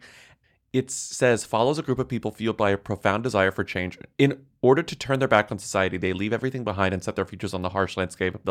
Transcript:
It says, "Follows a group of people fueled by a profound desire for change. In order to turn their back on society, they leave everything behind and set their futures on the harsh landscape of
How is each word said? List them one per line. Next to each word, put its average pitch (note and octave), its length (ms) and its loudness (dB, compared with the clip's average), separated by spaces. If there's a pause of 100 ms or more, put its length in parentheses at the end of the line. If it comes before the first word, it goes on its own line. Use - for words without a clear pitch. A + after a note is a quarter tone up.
(720)
It B2+ 180 0
says, - 540 0
"Follows B2+ 340 0
a - 40 -4
group B2 160 -2
of B2+ 100 -4
people A2 220 -4
fueled G#2+ 260 -4
by G#2 140 2
a G2 60 2
profound G#2 460 -2
desire G2+ 280 2
for G2 120 -4
change. F2+ 340 -6 (200)
In C#3 240 4 (200)
order C3+ 220 6
to E3 140 -10
turn C3+ 220 -2
their C3 100 2
back G#2+ 200 6
on G#2+ 80 -4
society, F#2+ 380 0
they F#2 160 0
leave G2+ 220 -2
everything B2+ 320 -4
behind G2 280 0
and F#2+ 80 -2
set G#2+ 140 -6
their G2 80 -2
futures F#2 300 -6
on F#2 80 -4
the F2+ 80 -4
harsh F#2+ 260 -2
landscape F#2 400 -2
of - 160 -16